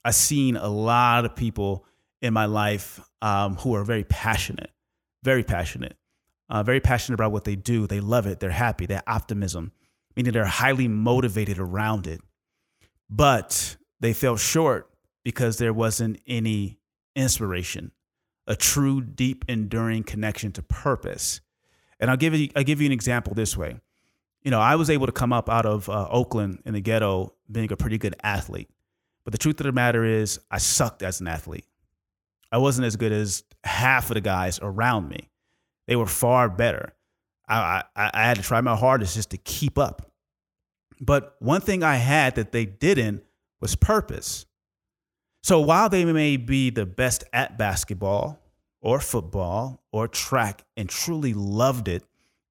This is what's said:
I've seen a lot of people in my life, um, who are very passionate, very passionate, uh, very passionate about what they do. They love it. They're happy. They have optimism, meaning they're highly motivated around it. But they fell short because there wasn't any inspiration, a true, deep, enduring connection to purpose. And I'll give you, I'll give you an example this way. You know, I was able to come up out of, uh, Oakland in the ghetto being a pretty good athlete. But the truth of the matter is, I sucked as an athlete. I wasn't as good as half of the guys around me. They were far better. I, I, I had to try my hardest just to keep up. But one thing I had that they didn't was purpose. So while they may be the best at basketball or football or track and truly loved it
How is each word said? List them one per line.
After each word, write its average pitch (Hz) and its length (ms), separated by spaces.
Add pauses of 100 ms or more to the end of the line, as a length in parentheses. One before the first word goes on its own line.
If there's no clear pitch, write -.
I've 120 80
seen 135 420
a 104 120
lot 117 580
of 110 100
people 101 480 (380)
in 123 100
my 110 140
life, 104 560 (220)
um, 101 320
who 120 180
are 101 100
very 107 200
passionate, - 680 (540)
very 127 200
passionate, 82 540 (500)
uh, 107 140
very 123 180
passionate 127 360
about 107 160
what 104 140
they 101 100
do. 110 320
They 101 140
love 104 260
it. 92 120
They're 95 120
happy. 98 340
They 92 80
have 95 140
optimism, 101 640 (440)
meaning 123 160
they're 110 140
highly 127 420
motivated 110 680
around 95 480
it. 82 160 (880)
But 113 680 (220)
they 117 140
fell 120 240
short 151 500 (360)
because 117 340
there 117 160
wasn't 110 540
any 110 500 (380)
inspiration, 104 760 (540)
a 110 100
true, 139 460
deep, 127 460
enduring 113 560
connection 107 480
to 92 100
purpose. - 800 (580)
And 120 120
I'll 127 60
give 156 180
you, 151 200
I'll 143 80
give 143 160
you 147 60
an 143 60
example 120 420
this 107 240
way. 78 220 (640)
You 139 80
know, 113 100
I 123 140
was 160 140
able 135 180
to 120 40
come 123 220
up 117 160
out 113 160
of, 107 240
uh, 101 220
Oakland 110 540
in 113 80
the 104 80
ghetto 101 520 (180)
being 107 200
a 101 40
pretty 107 220
good 104 260
athlete. 101 460 (540)
But - 80
the 107 60
truth 156 220
of 143 60
the 139 60
matter 120 340
is, 110 340 (100)
I 95 100
sucked - 440
as 90 160
an 90 80
athlete. 80 380 (880)
I 117 80
wasn't 127 260
as 110 100
good 113 160
as 107 320 (200)
half 123 480
of - 20
the 110 80
guys 92 400
around 104 480
me. - 200 (580)
They 120 80
were 117 100
far 123 420
better. 101 460 (560)
I, 95 340 (120)
I, 104 180
I 110 140
had 120 100
to 98 60
try 113 180
my 123 140
hardest 117 400
just 110 160
to 95 60
keep - 400
up. - 280 (960)
But 139 380
one 139 220
thing 185 220
I 151 120
had 131 400
that 107 160
they 117 140
didn't 110 580 (360)
was - 160
purpose. - 720 (960)
So 175 160
while 165 300
they 185 160
may 151 320
be 131 320
the 110 160
best 117 380 (100)
at 120 240
basketball 101 840 (420)
or 139 180
football 101 800 (100)
or 110 160
track 113 560 (140)
and 101 100
truly 151 460
loved 107 540
it 87 160 (480)